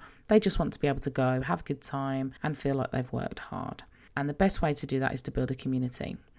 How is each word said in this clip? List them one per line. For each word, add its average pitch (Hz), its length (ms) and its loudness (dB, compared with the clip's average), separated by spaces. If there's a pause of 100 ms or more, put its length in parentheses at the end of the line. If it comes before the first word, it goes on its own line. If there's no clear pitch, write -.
(280)
They 214 100 10
just 196 200 2
want - 160 2
to - 60 -8
be 147 80 4
able 135 120 2
to 139 100 -4
go, 127 300 2
have 170 200 0
a - 40 -16
good 139 160 -4
time, 135 640 -4
and 147 140 -2
feel 139 200 0
like 135 140 0
they've 127 220 -4
worked - 260 -4
hard. - 440 -8 (340)
And 139 120 0
the 147 60 -2
best 190 280 4
way 151 120 4
to 143 120 -6
do 135 140 0
that 131 140 0
is 135 80 -4
to - 80 -8
build 131 200 0
a 131 60 -2
community. 127 600 -2 (220)